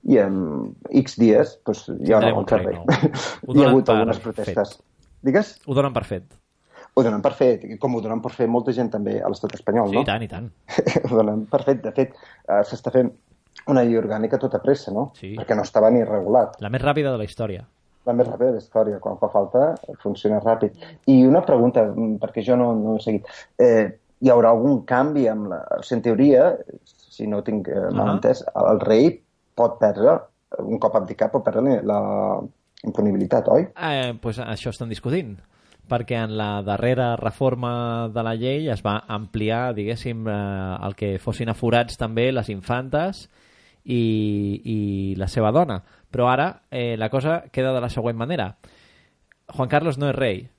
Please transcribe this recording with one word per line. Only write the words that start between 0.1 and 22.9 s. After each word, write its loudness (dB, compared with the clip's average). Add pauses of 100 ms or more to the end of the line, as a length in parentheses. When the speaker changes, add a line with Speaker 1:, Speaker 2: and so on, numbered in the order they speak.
Speaker 1:
en 0 (640)
X -8
dies, 4 (100)
doncs, -4 (160)
ja 4
no 4
Speaker 2:
Tindrem -2
Speaker 1:
ho -2
Speaker 2:
un -8
Speaker 1:
fer 2
Speaker 2:
rei -4
Speaker 1:
res. -6
Speaker 2:
nou. -8
Ho -2
Speaker 1:
<laughs> 4
Hi 8
ha -
Speaker 2:
donen 8
Speaker 1:
hagut 4
Speaker 2:
per 6
Speaker 1:
algunes 0
Speaker 2:
fet. -20
Speaker 1:
protestes. -4 (460)
Digues? 2 (160)
Speaker 2:
Ho -6
donen 0
per -4
fet. -10 (640)
Speaker 1:
Ho 4
donen 0
per 0
fet, 2
i -12
com -2
ho -4
donen -6
per -6
fet -2
molta 0
gent -2
també -4
a -4
l'estat -8
espanyol, 0
Speaker 2:
Sí, 0
Speaker 1:
no? 2
Speaker 2:
i -2
tant, -2
i -10
tant. -12 (320)
Speaker 1:
<laughs> 0
Ho -4
donen 2
per 2
fet. 0
De -8
fet, -2 (320)
eh, 2
s'està -6
fent 4 (560)
una 4
llei 2
orgànica -2
a -2
tota -2
pressa, 0
no? -4
Speaker 2:
Sí. -12
Speaker 1:
Perquè -2
no -2
estava 4
ni 4
regulat. 0
Speaker 2:
La -8
més -2
ràpida 0
de -4
la -6
història. -8 (400)
Speaker 1:
La -2
més 2
ràpida 0
de -2
la -8
història, -2
quan -8
fa -2
falta, 2 (300)
funciona -2
ràpid. 0 (260)
I 8
una 6
pregunta, 4
mm, -2
perquè -6
jo 2
no, 2
no 0